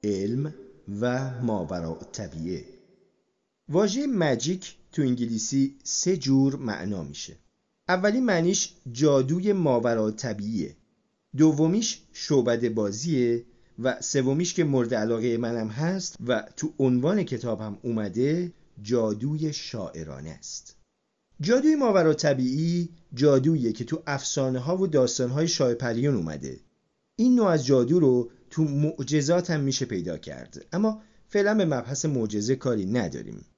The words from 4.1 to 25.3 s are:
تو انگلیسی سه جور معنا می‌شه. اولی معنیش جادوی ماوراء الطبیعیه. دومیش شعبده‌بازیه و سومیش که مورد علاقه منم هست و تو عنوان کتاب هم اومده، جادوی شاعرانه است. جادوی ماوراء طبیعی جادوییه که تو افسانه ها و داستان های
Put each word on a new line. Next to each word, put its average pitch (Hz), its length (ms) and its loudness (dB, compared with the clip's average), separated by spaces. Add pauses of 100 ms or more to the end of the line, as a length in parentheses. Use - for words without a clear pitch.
تو 156 100 -2
انگلیسی 123 840 0
سه - 340 -2
جور 135 380 2
معنا 98 480 -6
می‌شه. 69 320 -14 (520)
اولی 190 340 2
معنیش 185 520 2 (180)
جادوی 143 600 2
ماوراء 120 520 2
الطبیعیه. 107 720 -4 (600)
دومیش 160 640 2 (120)
شعبده‌بازیه 117 1300 0 (360)
و 120 220 -2
سومیش 139 520 0
که 180 100 0
مورد 127 300 2
علاقه 117 440 0
منم 117 300 -2
هست 165 480 -4 (120)
و 120 160 0 (140)
تو 156 220 -6
عنوان 135 440 2
کتاب 117 380 -6
هم 104 200 -10
اومده، 123 680 -2 (300)
جادوی 120 720 -2
شاعرانه 80 760 -10
است. - 460 -16 (680)
جادوی 269 340 4
ماوراء 190 380 4
طبیعی 151 760 0 (240)
جادوییه 135 580 4
که 113 120 -6
تو 156 240 -6
افسانه 131 520 -2
ها 160 180 -2
و 190 100 0
داستان 131 420 2
های 151 180 0